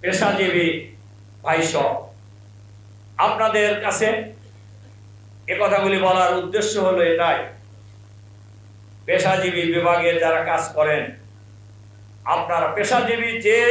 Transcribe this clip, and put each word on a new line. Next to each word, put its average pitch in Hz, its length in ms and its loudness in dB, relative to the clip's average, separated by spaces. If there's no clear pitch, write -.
পেশাজীবী 185 640 0
ভাই 165 180 0
সব, 135 220 0
আপনাদের 214 440 2
কাছে 214 240 0
এ - 100 -2
কথাগুলি 196 360 2
বলার 185 240 4
উদ্দেশ্য 208 320 -4
হলো 180 140 2
এটাই, 165 280 0
পেশাজীবী 180 580 0
বিভাগে 170 360 2
যারা 160 160 2
কাজ 156 140 0
করেন, 151 280 0
আপনারা 165 500 -2
পেশাজীবী 226 540 0
যে 226 120 4